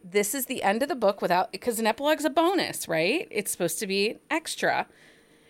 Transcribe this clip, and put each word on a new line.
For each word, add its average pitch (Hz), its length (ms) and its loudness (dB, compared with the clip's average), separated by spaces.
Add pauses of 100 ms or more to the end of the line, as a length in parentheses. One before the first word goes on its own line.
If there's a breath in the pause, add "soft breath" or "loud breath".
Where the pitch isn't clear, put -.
"This 202 300 0
is 269 120 -4
the - 160 -4
end 208 200 2
of 285 60 2
the 320 60 -4
book," 208 280 2
without, 185 380 2
'cause 226 200 -2
an 226 60 0
epilogue's 294 380 2
a 311 60 2
bonus, 339 560 0
right? 170 440 0
It's 208 200 -4
supposed - 300 -2
to 214 60 -4
be 196 320 -2 (120)
extra. 294 560 -2 (640 soft breath)